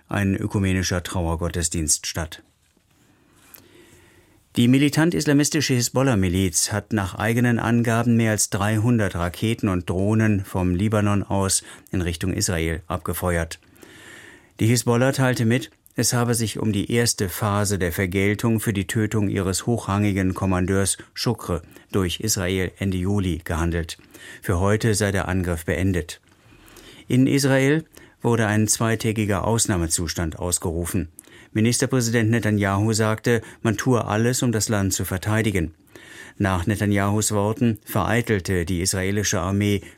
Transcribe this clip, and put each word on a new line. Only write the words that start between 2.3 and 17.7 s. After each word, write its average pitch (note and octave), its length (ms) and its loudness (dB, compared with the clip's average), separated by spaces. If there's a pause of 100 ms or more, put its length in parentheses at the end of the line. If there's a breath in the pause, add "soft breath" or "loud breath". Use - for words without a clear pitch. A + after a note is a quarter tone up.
Die A#2+ 120 6
militant-islamistische C#3+ 1040 2
Hisbollah-Miliz G2 960 2
hat G#2 220 -4
nach G2 220 -2
eigenen A#2 440 2
Angaben A#2 600 2
mehr A2+ 140 2
als - 180 -2
dreihundert G#2+ 640 0
Raketen G2 560 -2
und F2+ 180 -2
Drohnen G2+ 560 2
vom F2+ 300 -2
Libanon G#2 480 0
aus G2 400 -2 (300 loud breath)
in F#2 100 -2
Richtung F2 320 -2
Israel E2 540 -2
abgefeuert. E2+ 720 -4 (1040 loud breath)
Die A2+ 60 4
Hisbollah B2 460 2
teilte B2+ 340 0
mit, - 240 0 (280)
es B2 140 0
habe A#2+ 220 0
sich A2+ 240 -4
um G#2+ 160 -2
die G2+ 180 -2
erste A#2 380 0
Phase G2+ 480 0